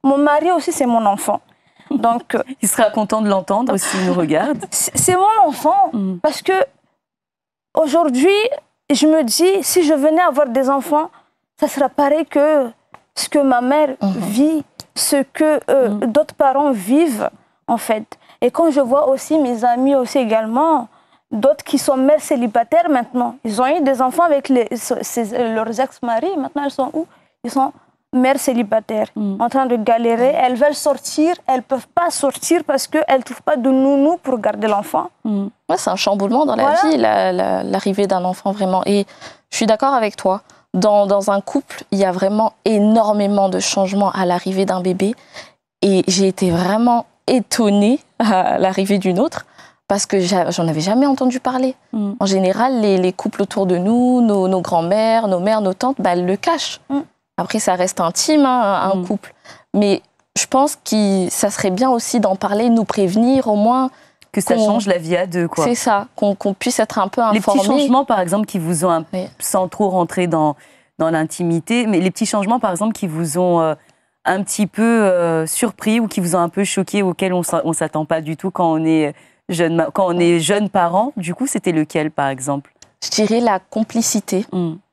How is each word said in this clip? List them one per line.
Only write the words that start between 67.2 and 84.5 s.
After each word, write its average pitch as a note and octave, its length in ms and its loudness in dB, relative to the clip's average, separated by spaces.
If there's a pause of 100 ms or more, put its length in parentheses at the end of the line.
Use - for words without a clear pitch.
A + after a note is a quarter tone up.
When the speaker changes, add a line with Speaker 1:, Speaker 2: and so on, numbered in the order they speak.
Speaker 2:
Les A3 80 2
petits - 80 -2 (100)
Speaker 3:
informé. C4+ 220 2
Speaker 2:
changements, C4+ 240 2
par A3 160 0
exemple, F#3+ 240 -2
qui G3 140 -6
vous E3 260 -2
ont, F3+ 60 2
un, D#3+ 200 0
Speaker 3:
Oui. F#3 160 -8 (120)
Speaker 2:
sans F#3 280 -2
trop G3+ 220 -2
rentrer F3+ 380 0
dans, D#3 280 0 (440)
dans D#3+ 100 0
l'intimité, E3+ 800 -2
mais G3 120 2
les F#3 120 0
petits - 160 -4
changements, G#3+ 320 -2
par G#3 120 0
exemple, G#3 220 -2
qui - 140 -6
vous D#3+ 320 -4
ont, F3 200 2
euh, D#3+ 140 0 (500)
un F#3+ 200 -2
petit G#3 240 -2
peu, - 160 -2
euh, F3+ 640 2
surpris A3 520 -2
ou A3 80 -2
qui - 140 -4
vous F3 140 -2
ont F3 40 2
un E3+ 100 2
peu G3 140 -2
choqué, G3 380 -2
auxquels F#3 320 -2
on F3 100 -2
s'a-, E3 220 -2
on D#3+ 80 -2
s'attend D#3 320 -4
pas D#3+ 160 -2
du D#3 160 -6
tout F#3 140 -4
quand E3+ 200 0
on D#3+ 140 0
est D#3 300 2 (340)
jeune E3 260 0
ma-, E3 160 0
quand G3 140 0
on F3 140 -2
est E3+ 200 4
jeune G3+ 300 0
parent, F#3+ 480 0
du F3 160 -6
coup, C4 140 -4
c'était F#3 260 -4
lequel, D3+ 380 -2
par C#3+ 160 -2
exemple ? C3+ 440 -6 (320)
Speaker 3:
Je - 60 -8
dirais G#3+ 320 0
la G#3+ 180 0
complicité. A3 920 -4